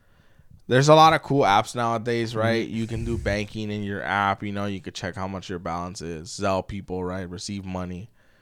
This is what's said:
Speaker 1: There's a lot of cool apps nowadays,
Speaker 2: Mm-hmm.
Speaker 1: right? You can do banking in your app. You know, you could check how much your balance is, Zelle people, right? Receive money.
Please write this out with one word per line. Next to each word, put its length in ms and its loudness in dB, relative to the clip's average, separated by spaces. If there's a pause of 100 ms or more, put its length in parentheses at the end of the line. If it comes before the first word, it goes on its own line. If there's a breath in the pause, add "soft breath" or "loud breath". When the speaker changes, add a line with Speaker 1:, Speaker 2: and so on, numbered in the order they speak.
(680)
Speaker 1:
There's 200 6
a 60 12
lot 180 10
of 100 0
cool 200 2
apps 320 4
nowadays, 560 -2
Speaker 2:
Mm-hmm. 80 -4
Speaker 1:
right? 280 0
You 200 -4
can 180 -6
do 140 -2
banking 520 -4
in 120 -4
your 200 -6
app. 400 0
You 100 -6
know, 120 -4
you 160 -6
could 140 -12
check 220 -8
how 120 -6
much 220 -10
your 80 -6
balance 420 -8
is, 300 -10
Zelle 360 -2
people, 380 -8
right? 240 -6
Receive 360 -10
money. 440 -8 (340)